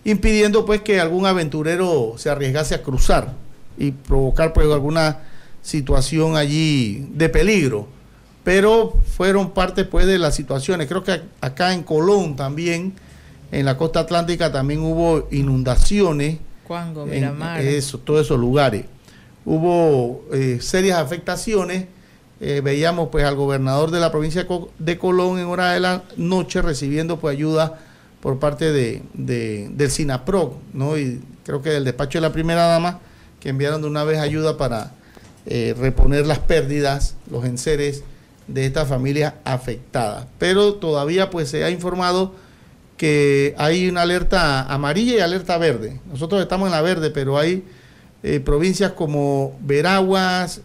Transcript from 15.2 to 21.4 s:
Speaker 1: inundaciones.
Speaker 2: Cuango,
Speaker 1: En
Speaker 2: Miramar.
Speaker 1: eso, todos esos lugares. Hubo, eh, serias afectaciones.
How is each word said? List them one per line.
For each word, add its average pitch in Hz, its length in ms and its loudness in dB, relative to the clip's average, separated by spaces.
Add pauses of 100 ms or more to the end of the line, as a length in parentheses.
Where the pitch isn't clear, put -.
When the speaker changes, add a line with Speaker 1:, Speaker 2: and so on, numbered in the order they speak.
Speaker 1:
inundaciones. 143 1080 2 (280)
Speaker 2:
Cuango, 165 380 -10
Speaker 1:
En 147 60 -8
Speaker 2:
Miramar. 143 520 -4
Speaker 1:
eso, 135 360 -2
todos 151 280 2
esos 143 120 0
lugares. 123 460 2 (640)
Hubo, 160 840 2
eh, 131 280 0
serias 185 380 2
afectaciones. 180 880 -2 (540)